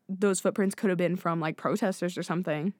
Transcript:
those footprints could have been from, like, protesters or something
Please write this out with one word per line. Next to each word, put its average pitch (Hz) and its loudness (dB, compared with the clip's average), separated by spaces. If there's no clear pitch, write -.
those 196 2
footprints 196 2
could 214 0
have 185 2
been 175 2
from, 170 -2
like, 160 -2
protesters 190 -2
or 170 -6
something 170 -2